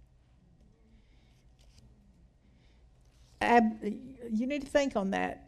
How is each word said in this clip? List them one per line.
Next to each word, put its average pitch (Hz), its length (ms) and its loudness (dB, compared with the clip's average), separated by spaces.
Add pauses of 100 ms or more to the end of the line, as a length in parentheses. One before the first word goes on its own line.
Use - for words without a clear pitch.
(3500)
Ab-, 220 400 4 (480)
you 226 200 0
need 285 140 -4
to 269 60 -12
think 277 280 2
on 196 160 -2
that. - 360 -4